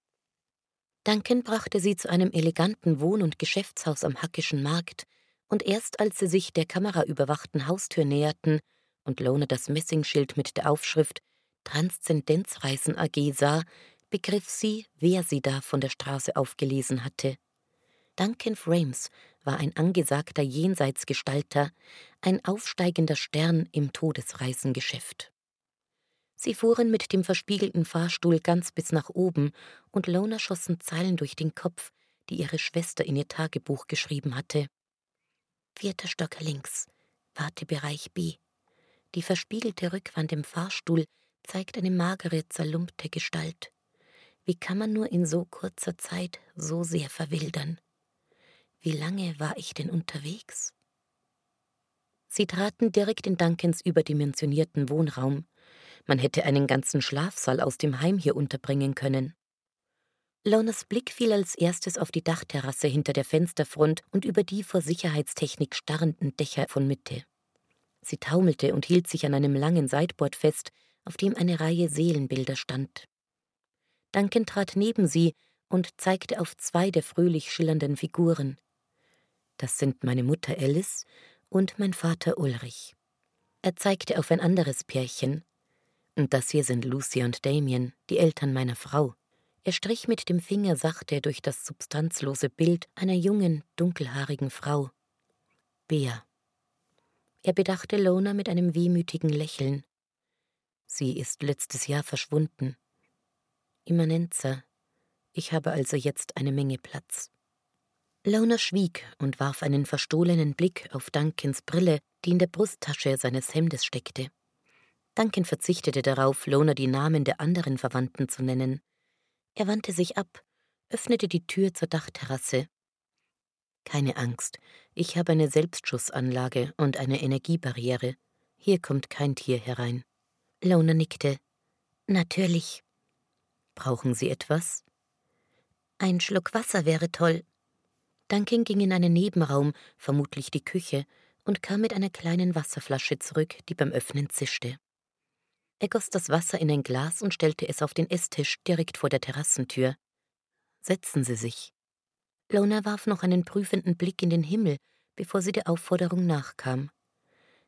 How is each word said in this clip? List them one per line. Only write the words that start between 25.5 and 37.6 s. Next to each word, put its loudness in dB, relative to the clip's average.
Sie -4
fuhren 4
mit 0
dem 4
verspiegelten 0
Fahrstuhl 2
ganz 2
bis -6
nach 0
oben, 0
und -2
Lona 0
schossen -4
Zeilen 0
durch -6
den -4
Kopf, -6
die -8
ihre -4
Schwester -4
in -2
ihr -2
Tagebuch -6
geschrieben -6
hatte. -4
„Vierter -6
Stock -6
links, -6
Wartebereich -8